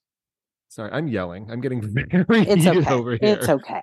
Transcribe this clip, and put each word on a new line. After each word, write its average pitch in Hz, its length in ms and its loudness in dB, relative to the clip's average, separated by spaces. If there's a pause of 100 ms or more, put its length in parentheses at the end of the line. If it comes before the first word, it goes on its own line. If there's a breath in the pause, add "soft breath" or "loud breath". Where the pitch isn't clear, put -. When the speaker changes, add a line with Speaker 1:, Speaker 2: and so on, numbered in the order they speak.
(680)
Speaker 1:
Sorry, 107 220 -12
I'm 151 160 -4
yelling. 98 420 -6
I'm 120 120 -8
getting 127 200 -4
<laughs> - 0 -
very 156 600 2
Speaker 2:
It's 180 220 4
Speaker 1:
heated 180 200 6
Speaker 2:
okay. 135 100 2
Speaker 1:
over 120 180 -2
here. 113 100 -2
Speaker 2:
It's 208 280 0
okay. - 340 -2